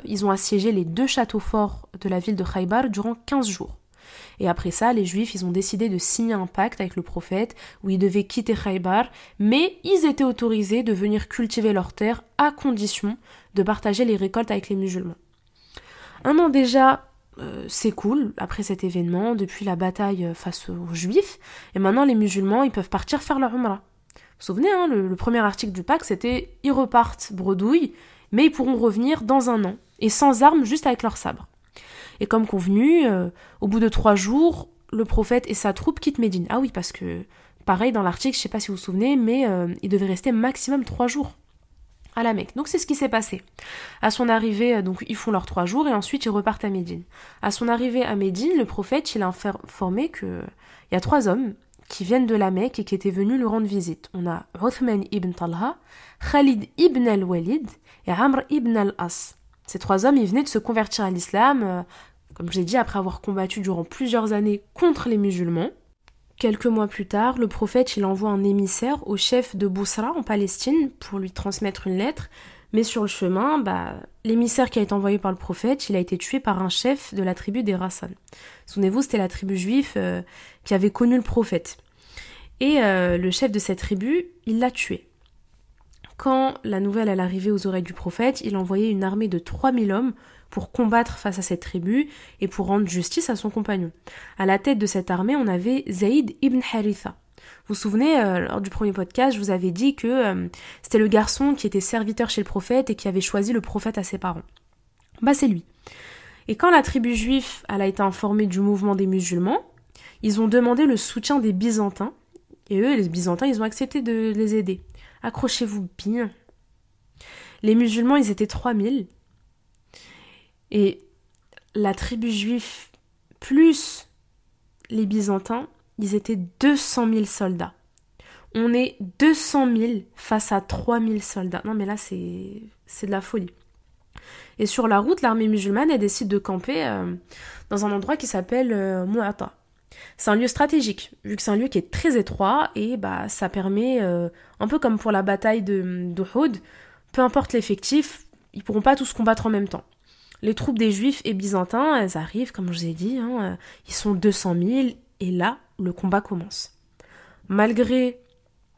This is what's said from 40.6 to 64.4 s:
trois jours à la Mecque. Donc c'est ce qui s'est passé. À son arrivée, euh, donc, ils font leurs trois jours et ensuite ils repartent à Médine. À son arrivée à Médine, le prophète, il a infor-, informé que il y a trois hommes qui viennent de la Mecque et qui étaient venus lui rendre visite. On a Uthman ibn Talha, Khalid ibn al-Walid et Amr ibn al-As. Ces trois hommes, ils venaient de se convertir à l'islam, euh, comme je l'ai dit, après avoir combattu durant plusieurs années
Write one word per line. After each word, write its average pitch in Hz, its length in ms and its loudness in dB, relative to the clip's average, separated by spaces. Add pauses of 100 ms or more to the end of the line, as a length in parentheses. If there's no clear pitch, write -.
trois - 220 -2
jours 277 280 -4 (800)
à 233 60 -2
la 226 140 2
Mecque. - 200 -6
Donc 294 120 -6
c'est 359 100 -2
ce 311 80 -2
qui 302 80 -2
s'est 269 160 0
passé. 214 320 -2 (640)
À 220 80 2
son 240 180 0
arrivée, 226 460 2
euh, 202 80 2
donc, 185 240 -4
ils 220 80 -6
font 220 160 -4
leurs 185 160 -2
trois 175 180 -2
jours 269 220 0
et 262 60 2
ensuite 220 320 -2
ils 226 40 -2
repartent 208 340 -2
à 208 60 -2
Médine. 175 320 -6 (400)
À 202 80 -2
son 233 180 -2
arrivée 240 360 0
à 214 120 -2
Médine, 196 400 0
le 247 100 2
prophète, 247 500 -2
il 208 80 -2
a 185 40 0
infor-, 190 360 -6
informé 196 460 -4
que 180 340 -10 (480)
il - 20 0
y 185 40 2
a 185 40 0
trois 277 260 4
hommes 208 280 0 (340)
qui - 140 -10
viennent 240 240 2
de 226 80 2
la 190 160 2
Mecque 190 260 -2
et 208 60 -4
qui - 100 -8
étaient 196 160 -2
venus 196 280 0
lui 247 80 0
rendre 220 200 0
visite. 185 480 -4
On 180 140 -4
a - 180 -6 (160)
Uthman 226 500 0
ibn 180 200 -2
Talha, 175 460 -6 (540)
Khalid 269 360 4 (100)
ibn 262 300 6
al-Walid 196 600 0 (380)
et 180 60 0
Amr 262 400 2
ibn 233 260 2
al-As. - 600 -2 (280)
Ces - 140 -10
trois 196 260 2
hommes, 277 120 6
ils 208 100 4
venaient 240 160 2
de 285 60 -6
se 220 100 0
convertir 220 460 -2
à 190 40 0
l'islam, 214 540 2
euh, 180 180 -4 (520)
comme 170 180 -8
je 185 80 -2
l'ai 180 60 2
dit, 214 120 0
après 226 200 0
avoir 185 240 -4
combattu 190 380 -4
durant 180 240 -2
plusieurs 226 500 -2
années 208 300 0 (100)